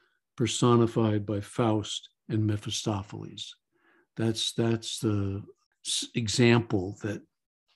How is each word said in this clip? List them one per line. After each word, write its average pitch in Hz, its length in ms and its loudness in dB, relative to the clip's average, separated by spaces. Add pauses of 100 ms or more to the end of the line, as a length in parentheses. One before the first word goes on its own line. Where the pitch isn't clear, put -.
(360)
personified 117 880 2
by 104 160 -2
Faust 107 680 -2 (200)
and 110 160 0
Mephistopheles. 104 1080 -6 (640)
That's, 113 360 -2
that's 113 460 -2
the 101 440 -2 (420)
s-, - 300 -4
example 113 880 2
that 101 180 -6 (540)